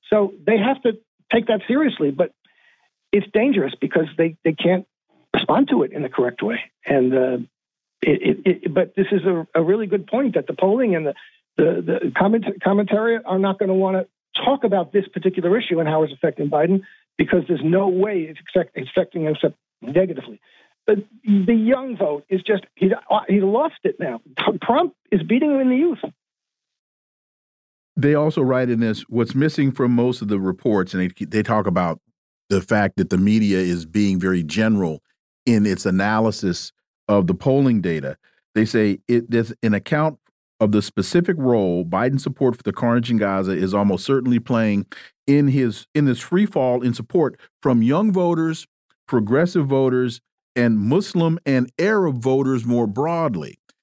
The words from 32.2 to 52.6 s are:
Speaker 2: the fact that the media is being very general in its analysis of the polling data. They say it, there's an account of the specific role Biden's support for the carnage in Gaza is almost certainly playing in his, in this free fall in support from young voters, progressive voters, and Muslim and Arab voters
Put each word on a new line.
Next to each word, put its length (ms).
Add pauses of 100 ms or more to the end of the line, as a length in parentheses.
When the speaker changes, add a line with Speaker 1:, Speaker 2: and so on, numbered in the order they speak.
Speaker 2:
the 120
fact 360
that 120
the 80
media 420
is 260
being 320
very 260
general 600 (420)
in 200
its 200
analysis 840 (380)
of 180
the 60
polling 480
data. 360 (380)
They 80
say 360 (100)
it, 200
there's 320
an 120
account 460 (400)
of 120
the 100
specific 560
role 460
Biden's 400
support 320
for 80
the 80
carnage 400
in 60
Gaza 340
is 220
almost 320
certainly 340
playing 460 (420)
in 200
his, 460
in 120
this 140
free 260
fall 380
in 100
support 460 (220)
from 200
young 300
voters, 560 (400)
progressive 580
voters, 560 (340)
and 240
Muslim 680
and 340
Arab 420
voters 420